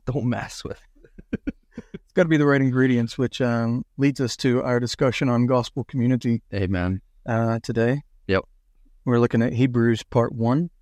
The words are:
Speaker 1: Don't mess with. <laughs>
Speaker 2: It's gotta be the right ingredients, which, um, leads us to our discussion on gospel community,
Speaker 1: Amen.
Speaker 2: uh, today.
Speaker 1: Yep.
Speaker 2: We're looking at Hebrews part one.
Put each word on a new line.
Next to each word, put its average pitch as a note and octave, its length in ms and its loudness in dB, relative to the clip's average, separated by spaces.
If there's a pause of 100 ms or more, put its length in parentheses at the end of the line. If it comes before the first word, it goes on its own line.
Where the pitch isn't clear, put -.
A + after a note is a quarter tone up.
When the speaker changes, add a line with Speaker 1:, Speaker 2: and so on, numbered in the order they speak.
Speaker 1:
Don't B2+ 200 -4
mess - 380 -6
with. - 160 -10 (520)
<laughs> - 80 -6 (540)
Speaker 2:
It's - 200 -20
gotta F3+ 160 4
be D#3+ 80 4
the D3 80 2
right C#3 140 4
ingredients, B2+ 580 2
which, B2 220 -2
um, A#2 460 -2 (120)
leads C#3 220 0
us B2 180 -2
to B2+ 260 0
our B2 180 0
discussion B2+ 480 0
on A#2+ 160 2
gospel B2 400 -2
community, A#2+ 560 0 (120)
Speaker 1:
Amen. F#2+ 460 -2 (260)
Speaker 2:
uh, A2+ 380 0
today. A#2+ 380 0 (260)
Speaker 1:
Yep. F#2+ 160 0 (600)
Speaker 2:
We're A#2+ 140 2
looking A#2 220 2
at B2 120 0
Hebrews A#2 500 2
part A#2 300 0
one. B2+ 360 0 (120)